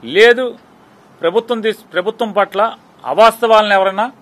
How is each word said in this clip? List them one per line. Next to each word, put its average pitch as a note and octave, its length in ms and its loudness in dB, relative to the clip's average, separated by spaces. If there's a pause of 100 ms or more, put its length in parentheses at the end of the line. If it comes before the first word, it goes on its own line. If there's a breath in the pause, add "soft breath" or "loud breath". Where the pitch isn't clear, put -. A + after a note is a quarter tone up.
లేదు, A#3 540 2 (600)
ప్రభుత్వం A3 400 -4
తీస్-, G#3+ 320 -8
ప్రభుత్వం G#3 400 -6
పట్ల G3 440 -2 (280)
అవాస్తవాలను G#3+ 680 2
ఎవరైనా G3 500 -2